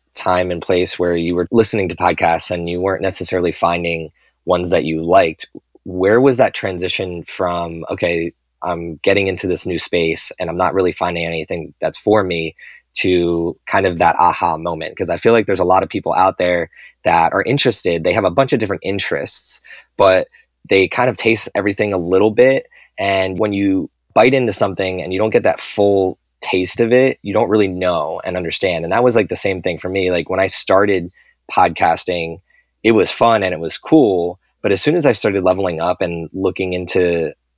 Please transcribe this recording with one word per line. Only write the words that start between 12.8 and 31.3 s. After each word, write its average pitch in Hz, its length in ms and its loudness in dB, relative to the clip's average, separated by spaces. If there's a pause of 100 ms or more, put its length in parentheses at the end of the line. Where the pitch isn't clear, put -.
to 85 680 0
kind 98 200 0
of 87 140 0
that 85 180 2
aha 85 400 0
moment? 80 400 -8
'Cause 87 120 -4
I 85 80 -4
feel 117 160 4
like 110 140 2
there's 95 120 0
a 90 60 0
lot 92 180 4
of 90 60 -6
people 87 240 -4
out 92 240 2
there 87 320 -2 (340)
that 82 300 2
are 98 100 0
interested. 98 600 2
They 87 100 0
have 107 100 0
a 92 80 0
bunch 131 220 0
of 127 60 2
different 101 260 -6
interests, - 760 -2 (360)
but 95 300 4 (420)
they 95 180 4
kind 127 220 0
of 110 80 -2
taste - 360 2
everything 101 400 -2
a 95 40 0
little 95 340 2
bit. 131 360 2 (300)
And 95 400 -2
when 104 160 -2
you 98 360 0 (240)
bite 120 200 4
into 123 200 0
something 95 480 -2
and 80 100 -8
you 95 80 -4
don't 107 100 0
get 110 140 2
that 101 160 0
full 98 580 0 (240)
taste - 380 0
of 117 140 0
it, 127 280 2
you 101 120 -6
don't 107 160 0
really 104 180 2
know 87 560 -4
and 90 140 -6
understand. 87 460 -2
And 85 100 -4
that 120 100 2
was, 120 120 4
like, 104 140 0
the 107 60 -2
same 95 260 -2
thing 87 160 -4
for 95 120 -8
me. 92 200 0
Like, 87 200 -2
when 92 100 -2
I 95 80 2
started 95 640 2 (400)